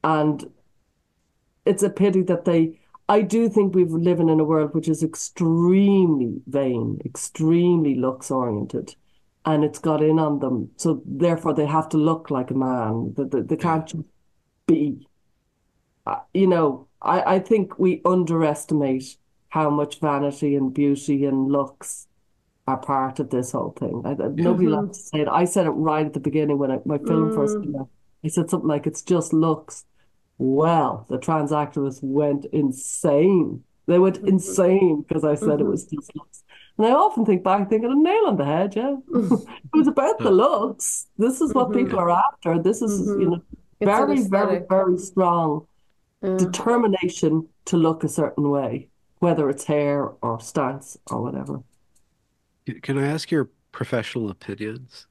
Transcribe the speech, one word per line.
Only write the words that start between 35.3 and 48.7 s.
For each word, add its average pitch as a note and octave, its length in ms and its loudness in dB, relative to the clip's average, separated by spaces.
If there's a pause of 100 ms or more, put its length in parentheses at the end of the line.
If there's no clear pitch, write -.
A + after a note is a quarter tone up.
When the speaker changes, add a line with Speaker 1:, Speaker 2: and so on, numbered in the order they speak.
Speaker 1:
said D3 260 0
it - 20 2
Speaker 2:
Mm-hmm. - 60 0
Speaker 1:
was - 160 -4
just - 300 -12
looks. - 280 -20 (340)
And A3 100 4
I A#3 40 4
often D4 340 4
think F#3 180 2
back, G3 260 2
thinking, A3+ 220 0
"A C4+ 40 2
nail F#4 320 4
on G#3 100 2
the C#3 80 0
head, F3 300 0
yeah." C4 280 -2
<laughs> - 100 -12
It - 640 0
was C#4+ 100 6
about D4 320 2
the A3+ 60 -4
Speaker 3:
Huh. A3+ 60 4
Speaker 1:
looks. G#3+ 760 0 (100)
This B3 240 0
is D4+ 120 0
what B3 160 2
Speaker 2:
Mm-hmm. - 160 2
Speaker 1:
people - 140 -2
are F3 120 0
after. E3 500 0
This G#3 200 0
is, G#3 260 -2
you G3+ 80 -2
Speaker 2:
Mm-hmm. F#3+ 160 2
Speaker 1:
know, E3+ 100 -4 (380)
Speaker 2:
It's - 20 -2
an G#3 60 2
Speaker 1:
very, A3+ 200 2
very, C#4+ 140 2
Speaker 2:
aesthetic. F#3+ 480 0
Speaker 1:
very F#3+ 280 2
strong E3+ 680 0 (560)
Speaker 2:
Yeah. F#3 140 -2
Speaker 1:
determination F3+ 1120 0 (180)
to F3 120 0
look D#3+ 260 2
a D3+ 60 -2
certain D3 400 -2
way, C3+ 400 -4 (300)